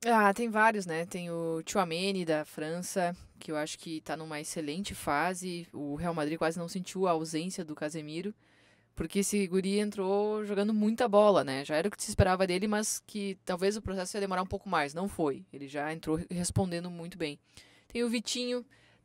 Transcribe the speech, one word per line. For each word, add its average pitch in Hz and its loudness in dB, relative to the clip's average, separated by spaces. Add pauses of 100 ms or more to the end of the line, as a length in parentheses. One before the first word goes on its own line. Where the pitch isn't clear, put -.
Ah, 214 6
tem 233 -2
vários, 214 4
né? 170 -4
Tem 175 -8
o 165 -2
Tchouaméni, 185 0
da 156 0
França, 175 -2 (220)
que - -12
eu 151 -2
acho 156 -4
que 160 -8
tá 147 -6
numa 160 -8
excelente 156 -6
fase. 175 -2
O 143 -6
Real 170 -2
Madrid 156 -2
quase 165 0
não 170 -4
sentiu 190 -2
a 175 6
ausência 160 -2
do 151 -10
Casemiro, 156 -6 (600)
porque 185 -2
esse 202 2
guri 190 2
entrou 208 0
jogando 208 0
muita 220 2
bola, 202 8
né? 139 -2
Já 151 0
era 180 2
o - -8
que - -8
se - -6
esperava 190 4
dele, 185 2
mas 208 -2
que 202 -6
talvez 185 0
o 214 -8
processo 190 -4
ia - 0
demorar 190 0
um 190 -4
pouco 196 -6
mais. 147 2
Não 180 -2
foi. 151 -2
Ele 139 -12
já 147 -4
entrou 160 -2
re-, 175 -4
respondendo 175 -2
muito 170 -12
bem. 156 -6 (500)
Tem 240 -4
o 240 0
Vitinho, 247 -2 (380)